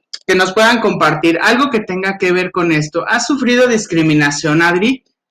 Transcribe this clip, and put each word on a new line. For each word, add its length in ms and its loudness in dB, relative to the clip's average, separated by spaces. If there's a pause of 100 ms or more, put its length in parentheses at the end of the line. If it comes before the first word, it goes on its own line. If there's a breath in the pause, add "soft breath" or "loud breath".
(260)
que 80 2
nos 180 0
puedan 280 2
compartir, 600 0
algo 300 0
que 100 -2
tenga 380 -6
que 140 0
ver 180 -2
con 220 -2
esto. 360 -2
¿Has 180 -2
sufrido 400 2
discriminación, 960 0
Adri? 420 0 (260)